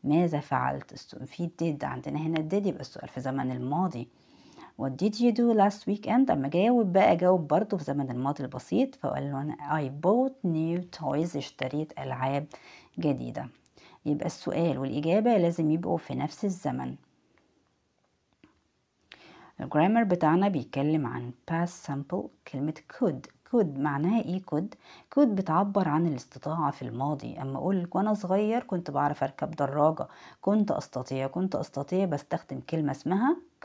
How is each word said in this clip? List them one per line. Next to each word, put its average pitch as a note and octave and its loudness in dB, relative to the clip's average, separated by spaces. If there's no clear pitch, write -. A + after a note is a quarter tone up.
ماذا D#3 2
فعلت؟ C3 -2
الس-، - -18
في D#3+ -8
did D#3 -2
عندنا C#3 -4
هنا D#3+ -2
did، G3+ 0
يبقى - -2
السؤال - -14
في - -10
زمن C3+ -2
الماضي. C3 -2
What C3+ -2
did G#3+ 2
you A#3 4
do A#3 4
last G#3 4
weekend؟ A#3+ 2
أما C#3 2
جاوب G3+ 4
بقى، F3+ 6
جاوب F3 4
برضه G3 2
في D#3 -6
زمن C#3 -2
الماضي C3+ -4
البسيط، G3+ -2
فقال C#3 -4
له C#3 -4
أنا D3+ -6
I D3 -2
bought B3+ 2
new E3+ -2
toys، D3+ -2
اشتريت C#3+ -6
ألعاب C3+ -2
جديدة. B2+ -4
يبقى D3 -2
السؤال E3 -2
والإجابة E3+ 2
لازم E3+ 2
يبقوا E3+ 0
في - -8
نفس C#3+ -4
الزمن. C3+ -4
الجرامر E3 4
بتاعنا F3+ 4
بيتكلم D3 0
عن A#2+ -6
past E3+ -4
simple، C#3+ -4
كلمة D3 -4
could. E3+ 0
could F3 2
معناها D3+ 2
إيه F#3 -4
could؟ F3 -2
could C#4+ 6
بتعبر F#3+ 2
عن D#3 4
الاستطاعة D3 -2
في - -12
الماضي. B2+ -4
أما C3+ -6
أقول F#3 0
لك E3+ -8
وأنا G#3 2
صغير G#3 0
كنت F3 -6
بعرف C#3+ 0
أركب C3+ -4
دراجة، D3 0
كنت G#3 2
أستطيع، C3+ -4
كنت F3+ -2
أستطيع F3+ -2
بستخدم D3 -4
كلمة D#3 -2
اسمها G#3 2